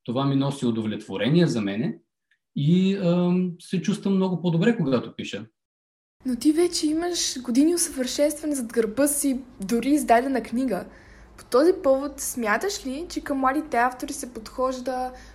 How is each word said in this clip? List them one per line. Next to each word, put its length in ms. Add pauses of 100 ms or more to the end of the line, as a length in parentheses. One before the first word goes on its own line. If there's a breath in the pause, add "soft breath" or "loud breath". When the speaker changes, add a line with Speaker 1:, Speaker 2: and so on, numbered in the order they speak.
Speaker 1:
това 200
ми 120
носи 300
удовлетворение 800
за 140
мене 380 (580)
и, 400
ам, 640
се 220
чувствам 320
много 280
по-добре, 340
когато 400
пиша. 300 (800)
Speaker 2:
Но 100
ти 160
вече 340
имаш 560
години 320
усъвършенстване 800
зад 180
гърба 340
си, 340 (200)
дори 300
издадена 520
книга. 440 (520 loud breath)
По 60
този 280 (100)
повод 380
смяташ 640
ли, 220
че 120
към 180
младите 380
автори 360
се 220
подхожда 800 (220 loud breath)